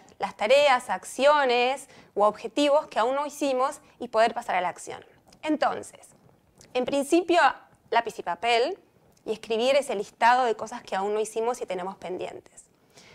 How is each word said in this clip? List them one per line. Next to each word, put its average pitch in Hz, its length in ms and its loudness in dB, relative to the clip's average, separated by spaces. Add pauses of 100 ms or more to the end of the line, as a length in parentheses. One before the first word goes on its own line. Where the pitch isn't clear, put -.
(180)
las 196 200 -8
tareas, 262 520 4
acciones 254 1000 0 (240)
u 202 100 0
objetivos 277 640 2
que - 120 -6
aún 247 160 0
no 285 100 -4
hicimos 269 560 -2 (180)
y 247 80 -10
poder 226 260 2
pasar 226 220 -4
a 180 60 0
la 180 80 -2
acción. - 340 -14 (380)
Entonces, 277 640 -4 (680)
en 247 120 0
principio, 330 560 2 (480)
lápiz 226 300 -2
y - 40 -10
papel 240 560 0 (460)
y 220 80 -4
escribir 226 420 0
ese 269 200 -2
listado 233 500 2
de 220 100 0
cosas 226 280 -12
que - 120 -8
aún 196 180 -4
no 214 60 -2
hicimos 226 400 -4
y - 60 -10
tenemos 185 320 -8
pendientes. - 720 -12 (460)